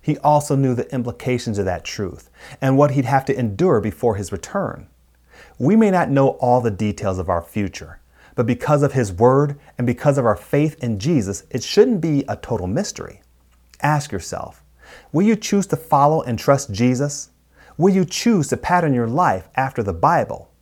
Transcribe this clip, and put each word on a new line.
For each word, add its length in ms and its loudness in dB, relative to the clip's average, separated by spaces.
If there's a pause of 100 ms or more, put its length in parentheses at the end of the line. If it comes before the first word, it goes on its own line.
He 160 -2
also 400 0
knew 180 2
the 180 -6
implications 640 -4
of 60 -2
that 220 -4
truth 440 -10 (300)
and 180 2
what 140 4
he'd 140 0
have 180 0
to 160 -2
endure 400 0
before 360 -2
his 180 -8
return. 540 -8 (680)
We 200 4
may 140 6
not 180 2
know 220 4 (100)
all 180 4
the 120 0
details 480 -4
of 100 -6
our 120 0
future, 600 -8 (340)
but 100 0
because 380 0
of 80 0
his 220 -2
word 440 2 (200)
and 100 -2
because 300 0
of 80 -2
our 100 4
faith 480 -2
in 160 -4
Jesus, 500 -2
it 140 -6
shouldn't 380 2
be 260 0
a 80 -6
total 320 -6
mystery. 540 -8 (600)
Ask 300 0
yourself, 500 -10 (520)
will 120 4
you 120 4
choose 300 -2
to 100 -2
follow 440 2
and 160 -4
trust 360 0
Jesus? 560 0 (480)
Will 160 4
you 100 2
choose 460 0
to 80 -2
pattern 360 0
your 140 0
life 480 0
after 280 -4
the 100 -4
Bible? 580 0 (100)